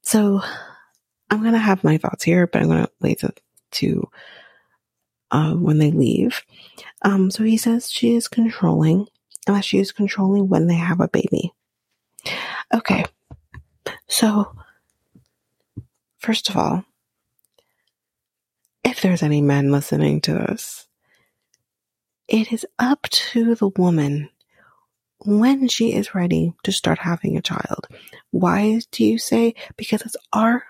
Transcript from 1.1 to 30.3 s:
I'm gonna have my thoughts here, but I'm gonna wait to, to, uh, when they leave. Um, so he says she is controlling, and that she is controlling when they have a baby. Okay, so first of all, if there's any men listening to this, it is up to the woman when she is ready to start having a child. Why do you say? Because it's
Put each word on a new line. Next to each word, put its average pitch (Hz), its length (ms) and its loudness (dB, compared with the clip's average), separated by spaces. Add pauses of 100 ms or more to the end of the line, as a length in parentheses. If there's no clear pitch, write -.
I'm 214 140 -2
gonna 226 140 2
have 208 260 2
my 156 140 4
thoughts - 260 -6
here, 175 240 4
but 170 120 -2
I'm 160 80 2
gonna 160 200 0 (120)
wait - 200 0
to, - 120 -4 (400)
to, - 380 -2 (1200)
uh, 156 220 2
when 165 260 2
they 151 140 4
leave. - 500 0 (600)
Um, 190 280 2
so 214 140 -4
he 220 140 2
says 233 320 -2
she 233 260 0
is 233 100 -2
controlling, 170 800 0 (400)
and 196 80 2
that 202 100 0
she - 140 0
is 196 140 -2
controlling 196 560 0
when 165 180 2
they 175 80 2
have 170 260 0
a - 60 4
baby. - 460 -2 (1200)
Okay, 214 300 0 (1040)
so 208 480 0 (1600)
first - 320 -4
of 190 80 -4
all, 170 280 0 (2000)
if 247 200 -4
there's 180 200 2
any 147 200 2
men 139 280 2
listening 147 520 0
to 151 100 -2
this, - 560 -6 (1400)
it 220 260 0
is 226 140 -6 (120)
up 254 240 0
to - 520 0
the 208 140 0
woman 151 640 0 (880)
when 247 500 2
she 226 240 0
is - 220 -4
ready 170 400 0 (100)
to 196 80 -2
start 170 260 0
having 170 380 -4
a 170 60 -4
child. - 440 -6 (440)
Why 196 500 0 (100)
do - 140 -2
you 220 140 2
say? 233 360 0 (220)
Because 220 260 -4
it's - 140 -14 (160)